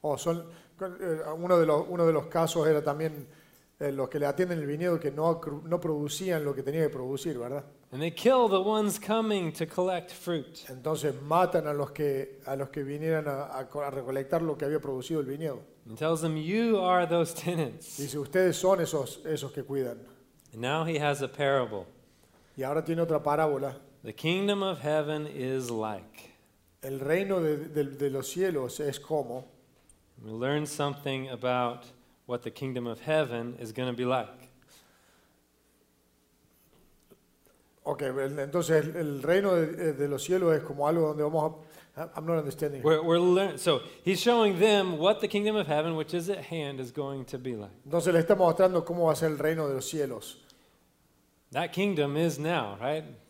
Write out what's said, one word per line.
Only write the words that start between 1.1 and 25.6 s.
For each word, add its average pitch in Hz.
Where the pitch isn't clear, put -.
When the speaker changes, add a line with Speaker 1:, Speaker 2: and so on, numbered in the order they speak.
Speaker 1:
uno 175
de 160
los, 156
uno 175
de 165
los 156
casos 165
era 147
también, 147
eh, 147
los 135
que 151
le 143
atienden 165
el 147
viñedo 160
que 147
no 160
acru-, 156
no 165
producían 156
lo 143
que 131
tenía 147
que 147
producir, 135
¿verdad? 127
Speaker 2:
And 131
they 165
kill 240
the 190
ones 208
coming 208
to 160
collect 180
fruit. -
Speaker 1:
Entonces 139
matan 165
a 147
los 143
que, 139
a 135
los 135
que 147
vinieran 151
a, 139
a 131
co-, 147
a 135
recolectar 135
lo 156
que 147
había 151
producido 139
el 135
viñedo. 143
Speaker 2:
And 110
tells 156
them, 160
"You 208
are 180
those 165
tenants." 165
Speaker 1:
Dice, 139
"Ustedes 180
son 185
esos, 147
esos 139
que 139
cuidan." 127
Speaker 2:
And 113
now 151
he 165
has 143
a 131
parable. 127
Speaker 1:
Y 131
ahora 151
tiene 165
otra 160
parábola. 147
Speaker 2:
"The 110
kingdom 196
of 180
heaven 151
is 131